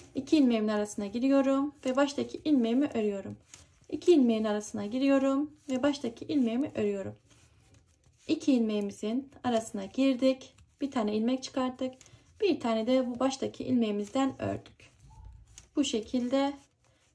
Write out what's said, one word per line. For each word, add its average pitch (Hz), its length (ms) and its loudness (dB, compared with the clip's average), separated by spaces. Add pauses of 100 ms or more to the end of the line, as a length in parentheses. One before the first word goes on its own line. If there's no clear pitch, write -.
(160)
İki 285 220 0
ilmeğimin 233 300 4
arasına 208 380 -2
giriyorum 269 680 2 (100)
ve 254 100 -2
baştaki 277 500 0
ilmeğimi 262 480 2
örüyorum. 208 440 -4 (520)
İki - 240 4
ilmeğin 233 300 4
arasına 208 420 -4
giriyorum 269 680 2 (180)
ve 254 140 -2
baştaki 285 420 -4
ilmeğimi 262 500 0
örüyorum. 208 400 -4 (1120)
İki 311 260 0
ilmeğimizin 214 800 -2 (120)
arasına 220 420 -2
girdik. 262 720 0 (240)
Bir 277 100 -4
tane 214 240 -2
ilmek 247 280 0
çıkarttık. 254 500 -6 (480)
Bir 381 180 2
tane 226 280 -2
de 254 200 2
bu 240 120 -6
baştaki 254 440 -4
ilmeğimizden 240 800 0
ördük. - 500 -8 (840)
Bu 294 80 2
şekilde 254 680 -2 (600)